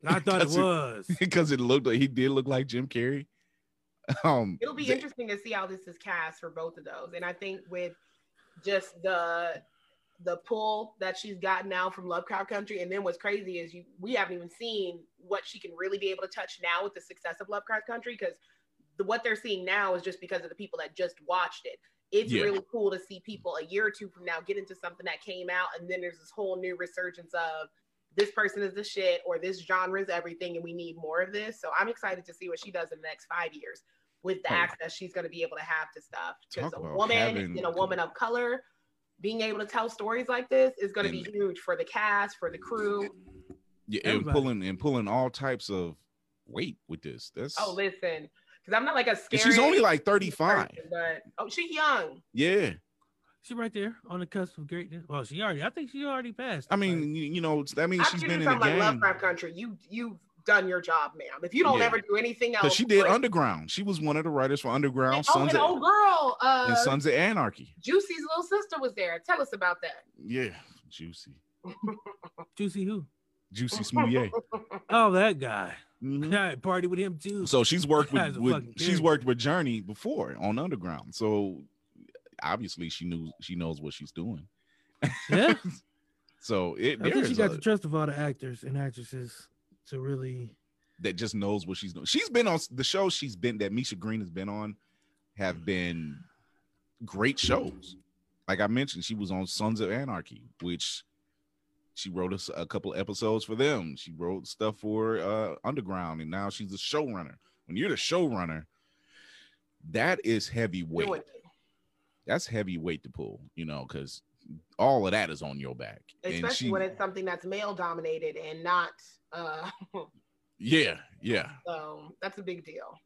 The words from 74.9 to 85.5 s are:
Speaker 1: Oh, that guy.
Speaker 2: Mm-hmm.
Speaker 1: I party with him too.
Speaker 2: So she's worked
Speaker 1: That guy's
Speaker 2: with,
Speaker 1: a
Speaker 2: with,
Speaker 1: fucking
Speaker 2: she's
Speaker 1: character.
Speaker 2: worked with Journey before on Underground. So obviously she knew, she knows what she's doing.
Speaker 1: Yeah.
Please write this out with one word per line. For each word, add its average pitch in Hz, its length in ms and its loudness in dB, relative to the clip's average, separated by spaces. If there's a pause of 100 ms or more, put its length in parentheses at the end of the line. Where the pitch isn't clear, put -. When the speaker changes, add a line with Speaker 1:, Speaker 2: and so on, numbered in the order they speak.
Speaker 1:
Oh, 226 180 8
that 185 280 4
guy. 104 340 -4 (300)
Speaker 2:
Mm-hmm. 143 300 0
Speaker 1:
I 190 220 2
party 180 320 0
with 180 120 -2
him 185 180 -2
too. 196 300 -4
Speaker 2:
So 131 160 6
she's 147 240 2
worked 147 240 6
Speaker 1:
That 135 60 4
guy's 165 160 4
Speaker 2:
with, 127 40 -8
Speaker 1:
a 120 40 -2
Speaker 2:
with, 123 140 6
Speaker 1:
fucking 120 220 -6
Speaker 2:
she's 165 100 0
Speaker 1:
character. 180 160 4
Speaker 2:
worked 156 200 6
with 123 140 2
Journey 135 420 2
before 101 580 -6
on 107 220 0
Underground. 90 560 -6
So 101 480 2 (800)
obviously 87 460 -2
she - 160 -8
knew, 82 260 -4 (100)
she 90 140 -8
knows 82 240 -2
what 73 140 -8
she's - 180 -14
doing. 85 360 -8 (840)
Speaker 1:
Yeah. 233 300 6